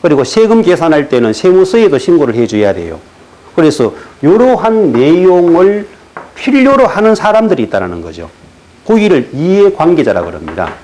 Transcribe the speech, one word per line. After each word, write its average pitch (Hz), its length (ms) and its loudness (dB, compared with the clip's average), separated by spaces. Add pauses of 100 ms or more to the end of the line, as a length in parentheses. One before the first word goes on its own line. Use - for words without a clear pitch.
그리고 147 220 0
세금 220 400 2
계산할 160 440 0
때는 117 260 -2
세무서에도 185 680 2
신고를 151 340 0
해 113 140 -2
줘야 104 260 -2
돼요. 82 260 -10 (560)
그래서 147 380 0 (300)
이러한 220 680 2
내용을 180 960 2 (460)
필요로 269 540 2
하는 214 260 0
사람들이 208 480 0
있다라는 90 400 -6
거죠. 82 300 -16 (560)
거기를 208 460 0
이해관계자라 160 880 0
그럽니다. 80 500 -8 (100)